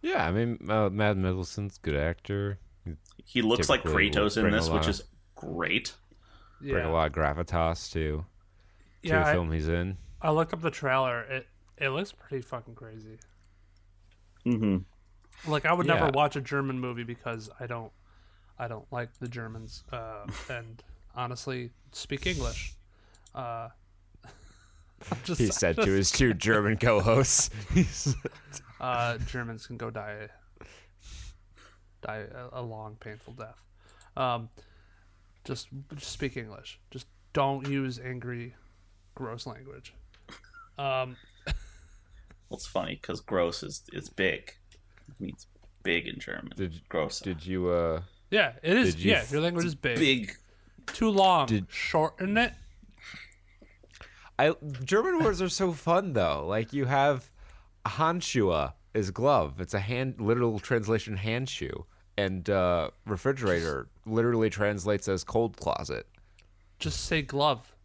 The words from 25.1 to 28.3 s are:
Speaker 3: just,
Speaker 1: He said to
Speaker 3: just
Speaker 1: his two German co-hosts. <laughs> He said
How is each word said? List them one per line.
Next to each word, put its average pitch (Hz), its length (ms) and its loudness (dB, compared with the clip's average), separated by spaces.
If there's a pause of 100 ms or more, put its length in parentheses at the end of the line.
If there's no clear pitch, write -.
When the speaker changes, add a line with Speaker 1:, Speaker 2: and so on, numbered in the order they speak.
Speaker 3:
just, 165 180 0
Speaker 1:
He 110 60 6
said 90 280 2
to 226 80 4
Speaker 3:
just 98 140 4
Speaker 1:
his 98 140 4
two 123 220 4
German 104 440 2
co-hosts. 117 720 6 (120)
<laughs> - 120 -4
He 180 100 6
said - 320 -2 (640)